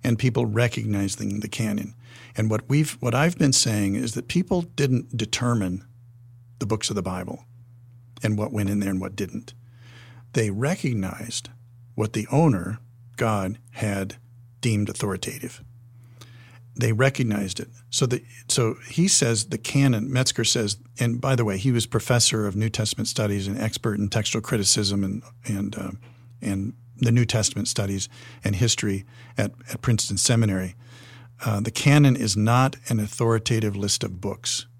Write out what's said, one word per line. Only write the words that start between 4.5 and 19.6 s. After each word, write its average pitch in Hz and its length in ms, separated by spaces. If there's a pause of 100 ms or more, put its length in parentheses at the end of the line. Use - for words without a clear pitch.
didn't 131 520
determine 104 720 (720)
the - 80
books 104 240
of 107 60
the 95 80
Bible 90 420 (800)
and 107 120
what 104 160
went 101 200
in 104 80
there 98 100
and 95 100
what 95 160
didn't. 101 380 (800)
They 110 160
recognized 113 1000 (440)
what 113 200
the 104 180
owner, 113 480 (360)
God, 107 440 (120)
had 98 440 (440)
deemed 107 300
authoritative. - 760 (1120)
They 117 180
recognized 107 680
it. - 100 (200)
So - 160
the, 123 180 (240)
so 113 280 (120)
he 175 200
says 117 380
the 110 120
canon, 135 560